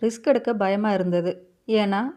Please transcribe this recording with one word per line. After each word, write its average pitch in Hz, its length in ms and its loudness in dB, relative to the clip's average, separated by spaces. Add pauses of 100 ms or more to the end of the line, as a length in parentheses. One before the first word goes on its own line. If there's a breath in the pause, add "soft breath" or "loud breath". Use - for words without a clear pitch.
ரிஸ்க் 226 240 -4
எடுக்க 240 300 2
பயமா 202 380 0
இருந்தது. 180 400 0 (340)
ஏன்னா 208 340 2 (160)